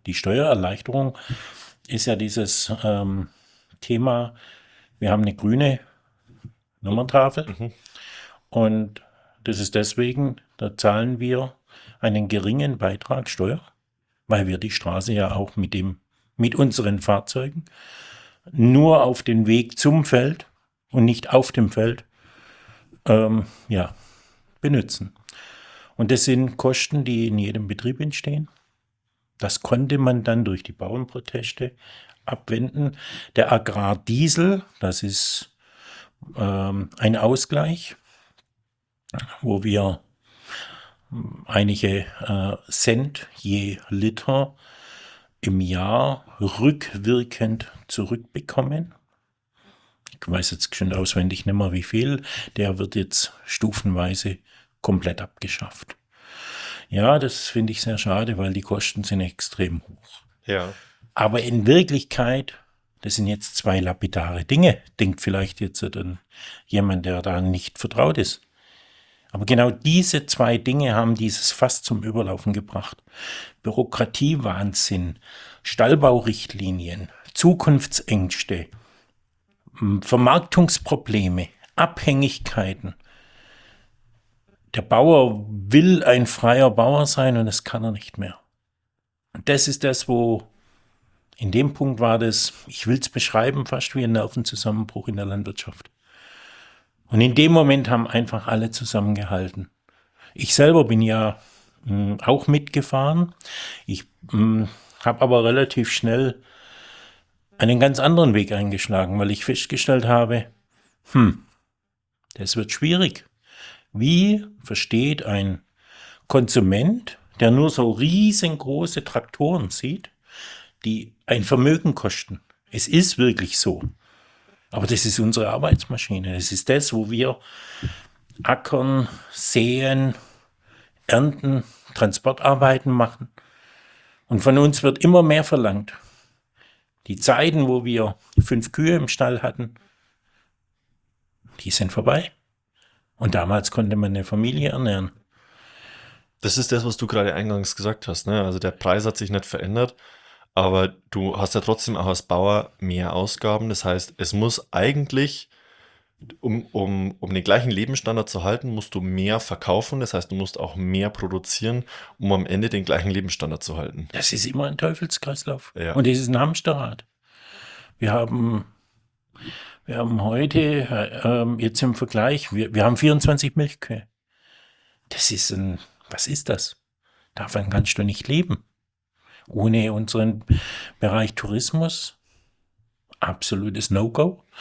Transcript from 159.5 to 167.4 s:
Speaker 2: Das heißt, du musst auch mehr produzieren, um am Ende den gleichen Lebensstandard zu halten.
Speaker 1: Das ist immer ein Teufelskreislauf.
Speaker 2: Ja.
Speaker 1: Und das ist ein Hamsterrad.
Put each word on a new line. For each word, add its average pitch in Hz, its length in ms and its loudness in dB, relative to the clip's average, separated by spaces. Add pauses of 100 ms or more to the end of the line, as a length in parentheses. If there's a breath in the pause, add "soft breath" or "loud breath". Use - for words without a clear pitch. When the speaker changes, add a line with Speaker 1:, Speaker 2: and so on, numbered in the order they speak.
Speaker 2:
Das 120 140 -6
heißt, 90 180 -6
du 95 40 -6
musst 95 240 -6
auch 87 160 -8
mehr 95 340 -2
produzieren, 110 760 -6 (340 loud breath)
um 98 120 0
am 92 140 2
Ende 104 240 -2
den 98 160 -4
gleichen 87 240 0
Lebensstandard 90 540 -6
zu 78 140 -8
halten. 76 340 -10
Speaker 1:
Das - 200 -2
ist 113 140 -4
immer 139 200 -4
ein 143 120 -8
Teufelskreislauf. 151 960 -6
Speaker 2:
Ja. 82 180 -4
Speaker 1:
Und 131 120 2
das 127 140 2
ist 127 80 -4
ein 123 120 0
Hamsterrad. 143 680 -2 (920 loud breath)